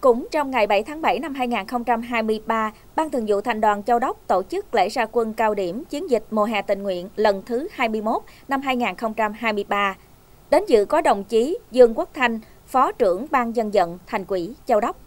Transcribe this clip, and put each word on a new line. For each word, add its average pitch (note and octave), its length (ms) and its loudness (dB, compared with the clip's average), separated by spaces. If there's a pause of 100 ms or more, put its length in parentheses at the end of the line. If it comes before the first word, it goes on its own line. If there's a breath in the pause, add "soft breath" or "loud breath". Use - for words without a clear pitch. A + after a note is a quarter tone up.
Cũng B3+ 260 4
trong C#4+ 200 -2
ngày A#3+ 160 2
bảy G3+ 160 4
tháng D4+ 200 -8
bảy A#3 160 2
năm C#4 160 -6
hai B3+ 140 -2
nghìn A3 180 -2
không A#3+ 180 -4
trăm A#3 180 0
hai A#3+ 200 -2
mươi G#3+ 240 -2
ba, A3 260 -2 (240 loud breath)
Ban D#4 140 -2
Thường A#3+ 180 -2
vụ G3+ 120 2
Thành A3 200 -2
đoàn G#3 220 2
Châu A#3+ 160 2
Đốc C4 280 -4
tổ F#3+ 240 2
chức G4 240 -8
lễ G3+ 140 4
ra A3+ 240 -2
quân A3 220 0
cao G#3+ 200 2
điểm G3+ 300 -4
chiến D#4+ 260 -6
dịch A3 200 0
mùa G#3+ 140 2
hè G#3+ 180 -2
tình G3+ 200 -2
nguyện F#3+ 340 -6
lần G3+ 300 2
thứ B3+ 260 -4
hai A#3+ 160 -2
mươi A3 140 -4
mốt B3 200 -2 (260 loud breath)
năm C4+ 140 -2
hai C4+ 140 -2
nghìn A3+ 200 -2
không A3 180 -6
trăm G#3+ 180 -2
hai A3 200 -4
mươi G3+ 160 -4
ba. G3+ 280 -2 (540 soft breath)
Đến - 180 4
dự A3 160 6
có D4 160 2
đồng A3+ 240 2
chí B3+ 340 0 (120)
Dương A#3 280 6
Quốc F4 160 -2
Thanh, A#3 260 0 (260 loud breath)
Phó C#4 260 2
trưởng A3 380 0
Ban A#3 260 0
Dân A3 140 -2
vận F3+ 360 2
Thành G3+ 220 -4
ủy F#3+ 260 -4 (120)
Châu D#4 140 2
Đốc. D4 160 -2 (100)